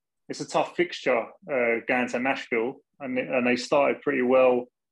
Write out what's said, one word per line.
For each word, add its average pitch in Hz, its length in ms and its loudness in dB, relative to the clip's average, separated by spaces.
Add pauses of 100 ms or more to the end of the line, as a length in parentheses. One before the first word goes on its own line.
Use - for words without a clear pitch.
(300)
it's 135 100 -10
a 143 80 -10
tough 160 260 -2
fixture, 127 520 -2 (260)
uh, 117 340 0
going 123 220 0
to 123 100 -4
Nashville, 127 600 -4 (180)
and, 127 200 -6
and 127 280 -2
they 123 100 2
started 135 440 0
pretty 135 220 -2
well. 123 460 4 (240)